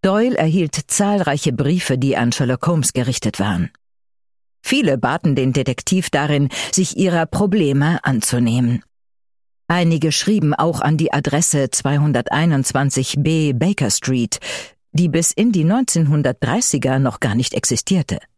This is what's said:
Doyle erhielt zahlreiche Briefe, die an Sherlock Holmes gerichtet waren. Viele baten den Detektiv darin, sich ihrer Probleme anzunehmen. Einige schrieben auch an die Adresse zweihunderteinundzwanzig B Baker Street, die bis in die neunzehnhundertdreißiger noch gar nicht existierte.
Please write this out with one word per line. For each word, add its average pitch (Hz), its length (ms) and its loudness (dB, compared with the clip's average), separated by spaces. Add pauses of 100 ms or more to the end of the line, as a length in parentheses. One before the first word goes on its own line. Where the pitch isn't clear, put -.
Doyle 214 360 2
erhielt 160 380 0 (100)
zahlreiche 180 640 0
Briefe, 139 460 0
die 135 180 0
an 120 140 2
Sherlock 127 340 -2
Holmes 160 280 0
gerichtet 120 480 -2
waren. 87 300 -2 (920)
Viele 185 360 0
baten 143 360 0
den 131 180 0
Detektiv 135 580 -2
darin, 143 380 0 (220)
sich - 260 -2
ihrer 170 300 2
Probleme 165 800 0
anzunehmen. 120 800 0 (840)
Einige 165 460 2
schrieben 185 420 0
auch 160 260 0
an 151 160 2
die 160 160 0
Adresse 143 580 0
zweihunderteinundzwanzig 139 1500 0
B 151 340 2
Baker 147 380 0
Street, 123 480 -2 (540)
die 170 160 2
bis 165 240 0
in 233 180 2
die 170 140 2
neunzehnhundertdreißiger 147 1400 0
noch 131 180 0
gar 110 160 -2
nicht 120 180 0
existierte. - 680 -2 (180)